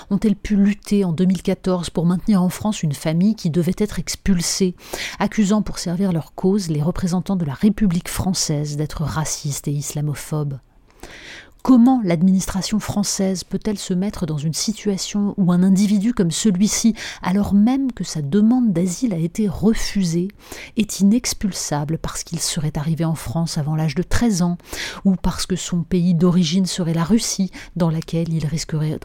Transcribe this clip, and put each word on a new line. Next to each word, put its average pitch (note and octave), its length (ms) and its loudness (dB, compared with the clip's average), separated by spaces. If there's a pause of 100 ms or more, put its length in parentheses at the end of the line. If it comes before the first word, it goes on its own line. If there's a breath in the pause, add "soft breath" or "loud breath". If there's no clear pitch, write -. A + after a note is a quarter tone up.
ont-elles G3+ 260 2
pu - 200 -2
lutter G3+ 500 2
en E3+ 80 0
deux D#3 100 0
mille F#3 200 2
quatorze F#3 480 -2
pour E3 140 0
maintenir F3+ 360 2
en F3+ 80 2
France - 340 -4
une D3+ 100 0
famille E3+ 420 0
qui F3 160 -2
devait E3+ 260 0
être G3+ 220 -2
expulsée, F3+ 760 0 (440 loud breath)
accusant G#3 420 2
pour - 160 -6
servir F3+ 340 -2
leur D#3+ 220 -4
cause F#3+ 360 0
les D3+ 120 0
représentants F3+ 560 0
de E3+ 80 -2
la C#3 80 -4
République G3 560 2
française D3+ 680 -2
d'être D3+ 280 -4
racistes C#3+ 640 -4
et D3+ 40 0
islamophobes ? D3 880 -4 (1040 loud breath)
Comment B3+ 420 6
l'administration F#3 760 2
française F#3+ 680 -2
peut-elle G3 340 -4
se - 140 -4
mettre F#3+ 320 -2
dans D3+ 120 -2
une D3+ 160 -2
situation G3+ 840 -2
où F3 160 4
un F3+ 100 4
individu G3 500 4
comme F3 160 2
celui-ci, G3+ 640 2 (280 loud breath)
alors F#3+ 320 0
même B3 400 4
que F#3+ 100 -8
sa D#3+ 180 -6
demande G#3 520 4
d'asile F#3 400 0
a E3+ 40 -2
été E3+ 300 0
refusée, F3+ 800 0 (480 loud breath)
est G#3+ 240 -2
inexpulsable F3 1000 0
parce - 260 -6
qu'il E3 160 -8
serait D3+ 360 -4
arrivé D#3 280 -2
en D#3+ 100 0
France - 420 -4
avant D3+ 200 0
l'âge D#3 180 -2
de F#3 80 0
treize G#3 380 2
ans, F3 160 0 (480 loud breath)
ou F#3+ 100 4
parce - 300 -2
que F#3 100 -2
son F3 280 -4
pays F3 320 2
d'origine F3+ 500 2
serait E3+ 280 -2
la E3 120 0
Russie, G3 440 0 (280 loud breath)
dans E3+ 120 2
laquelle E3 440 -2
il D#3 120 0
risquerait D#3 600 -2